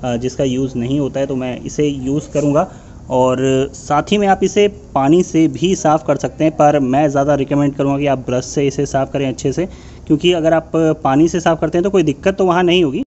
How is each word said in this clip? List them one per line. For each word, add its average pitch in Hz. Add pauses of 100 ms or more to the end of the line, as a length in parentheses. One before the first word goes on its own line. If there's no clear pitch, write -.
अ, 123
जिसका 127
यूज़ 131
नहीं 127
होता 135
है, 139
तो 135
मैं 127
इसे -
यूज़ 143
करूँगा। 147 (440)
और 127 (360)
साथ -
ही 208
में 202
आप 190
इसे 202 (260)
पानी 147
से 160
भी 147
साफ़ 156
कर 143
सकते 139
हैं, 156
पर 147
मैं 135
ज़्यादा 143
recommend 139
करूँगा 139
कि 143
आप 131
brush 123
से 143
इसे 139
साफ़ 135
करें 139
अच्छे 131
से, 165 (420)
क्योंकि 160
अगर 165
आप 160 (320)
पानी 143
से 175
साफ़ 165
करते 160
हैं 175
तो 196
कोई 190
दिक्कत 190
तो 190
वहाँ 180
नहीं 175
होगी। 156 (100)